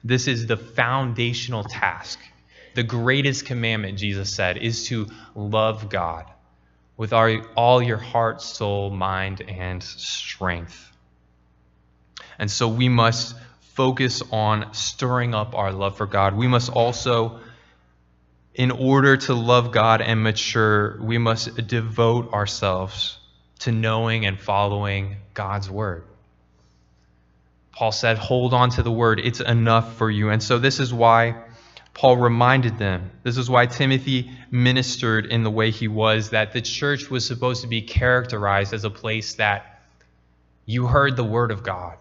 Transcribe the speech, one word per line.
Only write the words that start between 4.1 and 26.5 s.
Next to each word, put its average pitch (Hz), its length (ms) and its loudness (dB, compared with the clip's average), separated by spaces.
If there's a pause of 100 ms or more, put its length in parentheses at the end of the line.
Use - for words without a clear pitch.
said, 92 220 -2
is 117 320 -4
to 107 200 -4 (260)
love 107 540 -2
God 82 380 -6 (720)
with 110 160 -6
our, 113 320 2 (100)
all 123 280 6
your 113 160 -2
heart, 113 420 -2
soul, 101 500 -4
mind, 95 520 -4
and 90 400 -8
strength. - 1080 -8 (1500)
And 104 120 -4
so 113 180 -2
we 123 200 0
must 120 460 2 (400)
focus 131 560 0
on 107 440 0
stirring 123 600 -2
up 107 200 -4
our 98 180 -2
love 98 240 -4
for 107 100 -4
God. 98 280 2
We 117 120 0
must 123 240 2
also, 117 680 0 (1120)
in 127 160 2
order 135 460 6
to 135 180 0
love 120 380 4
God 113 300 4
and 113 200 2
mature, 107 800 2
we 113 180 0
must 117 480 -2
devote 117 680 0
ourselves 98 840 -4 (420)
to 120 120 -2
knowing 110 540 0
and 98 120 -4
following 101 800 -2 (180)
God's 98 360 -6
word. 95 340 -6 (1700)